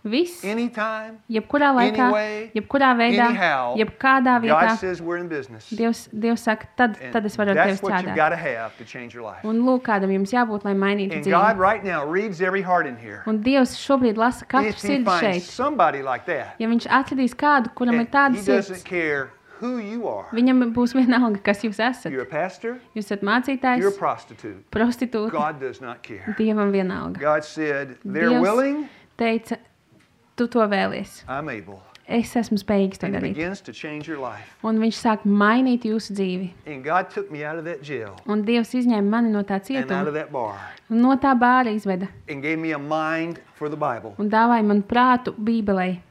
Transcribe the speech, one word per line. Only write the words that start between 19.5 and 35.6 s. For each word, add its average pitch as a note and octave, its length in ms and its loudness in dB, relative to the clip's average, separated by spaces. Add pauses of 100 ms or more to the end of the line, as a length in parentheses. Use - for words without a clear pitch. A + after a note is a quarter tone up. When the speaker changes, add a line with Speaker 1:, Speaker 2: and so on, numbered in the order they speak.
Speaker 2:
who B3 160 -4
you A3 320 -8
are. A2 240 -6
Speaker 1:
viņam B3 400 4
būs A#3+ 200 0
vienalga, A#3+ 480 4
kas G3+ 220 0
jūs G#3+ 160 -4
esat. A3+ 320 -2
Speaker 2:
You're B2+ 120 -4
a - 20 -6
pastor, F#3+ 540 -6 (140)
Speaker 1:
Jūs G#3+ 160 -8
esat G3+ 120 -4
Speaker 2:
you're G3+ 100 0
a A#3 80 4
Speaker 1:
mācītājs, C4 580 0
Speaker 2:
prostitute. A2+ 760 -6
Speaker 1:
prostitūta. A3+ 600 0
Speaker 2:
God D3+ 300 -4
does B2 180 -8
not B2 240 -14
care. B2 340 -10
Speaker 1:
Dievam G#3+ 360 2
vienalga. F#3 440 -2
Speaker 2:
God D3+ 280 2
said, C#3 580 -4
"They're D#3 260 0
Speaker 1:
Dievs - 120 4
Speaker 2:
willing, C4+ 480 2 (280)
Speaker 1:
teica, A3+ 400 -2 (800)
"Tu A#3+ 140 0
to A#3+ 180 0
vēlies. G3 600 -4
Speaker 2:
I'm C#3+ 180 -8
able." G2+ 320 -12 (260)
Speaker 1:
Es A3+ 300 -2
esmu A3 260 0
spējīgs G3 360 0
to - 80 -8
Speaker 2:
And G3 100 -2
he F#3 60 -2
Speaker 1:
darīt." F3+ 140 -4
Speaker 2:
begins F3+ 260 -6
to - 100 -16
change D3+ 380 -10
your D#3 100 -8
life. A2 440 -12
Speaker 1:
Un A3 160 0
viņš A3 200 2
sāk G#3+ 240 0
mainīt A#3 600 4